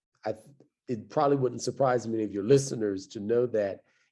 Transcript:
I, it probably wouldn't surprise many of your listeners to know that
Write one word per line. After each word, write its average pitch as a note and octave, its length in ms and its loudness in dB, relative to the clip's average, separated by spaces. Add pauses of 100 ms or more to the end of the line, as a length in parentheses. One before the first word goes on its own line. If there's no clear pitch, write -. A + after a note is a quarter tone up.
(240)
I, A2 100 -4 (540)
it A2+ 220 -8
probably C#3+ 260 2
wouldn't A#2+ 260 -2
surprise B2 460 0
many A2+ 160 -2
of G2 80 -6
your G2 120 -4
listeners A2+ 640 2
to A2 120 -12
know A#2 260 2
that G#2 340 -2 (320)